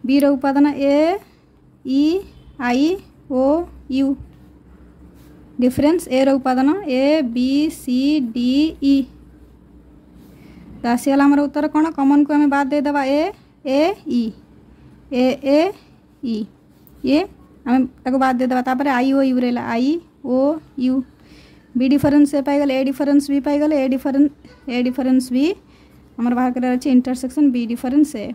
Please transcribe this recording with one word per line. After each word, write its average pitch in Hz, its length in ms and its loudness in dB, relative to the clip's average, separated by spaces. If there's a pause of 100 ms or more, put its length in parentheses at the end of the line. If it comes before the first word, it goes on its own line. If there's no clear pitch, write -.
B - 20 -6 (140)
ର - 20 2 (100)
ଉପାଦାନ 277 300 2 (280)
A, 285 40 2 (1040)
E, 294 40 4 (680)
I, 262 80 2 (640)
O, - 20 2 (580)
U। 269 40 0 (1500)
ଡିଫରେନ୍ସ 285 420 0 (140)
A - 100 2
ର - 20 2 (100)
ଉପାଦାନ 262 300 0 (300)
A, 269 60 2 (300)
B, - 20 -2 (440)
C, - 40 -14 (500)
D, - 20 -4 (560)
E। - 20 4 (1900)
ତ - 40 -10 (100)
ଆସିଗଲା 277 320 2
ଆମର 285 200 4
ଉତ୍ତର 294 260 -4
କ'ଣ? 311 120 2 (120)
କମନ୍କୁ 285 380 2
ଆମେ 294 180 4
ବାଦ୍ 277 180 0
ଦେଇଦେବା 285 300 -2 (180)
ଏ, 311 40 0 (420)
ଏ, 269 140 0 (400)
ଇ। 233 40 -2 (880)
ଏ, 254 140 0 (300)
ଏ, 302 40 4 (640)
ଇ। 226 140 -4 (680)
ଇଏ 277 120 4 (480)
ଆମେ 247 120 2 (240)
ତାକୁ 262 200 -2
ବାଦ୍ 262 160 0
ଦେଇଦେବା। 254 280 0
ତାପରେ 262 240 -2
I, 254 160 0 (100)
O, - 20 2 (140)
U 247 100 0
ରହିଲା। 247 200 -2 (160)
I, 254 80 2 (480)
O, 262 40 2 (500)
U। 254 40 0 (840)
B - 20 0 (140)
ଡିଫରେନ୍ସ 285 360 4 (100)
A - 80 -4
ପାଇଗଲେ, 285 320 0
A - 100 0
ଡିଫରେନ୍ସ 285 420 2
B - 20 0 (140)
ପାଇଗଲେ। 294 360 0
ଏ - 100 0
ଡିଫରେନ୍ସ, 277 380 0 (420)
ଏ 240 40 -2 (100)
ଡିଫରେନ୍ସ 254 380 0 (100)
B - 20 2 (840)
ଆମର 240 200 0
ବାହାର 254 160 0
କରିବାର 254 240 -2
ଅଛି 277 160 -4
ଇଣ୍ଟରସେକ୍ସନ୍ 254 580 -2
B - 20 -4 (160)
ଡିଫରେନ୍ସ 269 400 0 (120)
A। - 120 -10